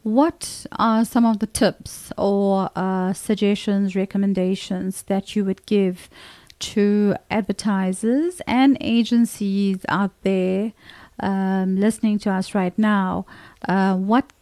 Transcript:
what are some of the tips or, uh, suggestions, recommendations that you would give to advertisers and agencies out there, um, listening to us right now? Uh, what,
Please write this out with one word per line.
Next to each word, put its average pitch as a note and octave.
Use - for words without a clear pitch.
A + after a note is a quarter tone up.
what C4+
are A3
some A#3
of A3
the A3
tips -
or, G3
uh, F#3
suggestions, G3+
recommendations F#3+
that G3
you G#3
would F#3+
give F#3+
to G#3
advertisers G#3+
and C4
agencies G#3
out F#3+
there, F#3+
um, F#3+
listening G#3
to G#3+
us F#3
right F#3
now? G3
Uh, F#3+
what, G#3